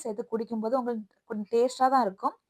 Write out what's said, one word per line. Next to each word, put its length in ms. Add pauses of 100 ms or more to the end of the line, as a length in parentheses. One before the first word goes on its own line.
சேர்த்து 200 (100)
குடிக்கும்போது 460
உங்களுக்கு 380 (120)
கொஞ்சம் 240
டேஸ்டா 400
தான் 120
இருக்கும் 300 (140)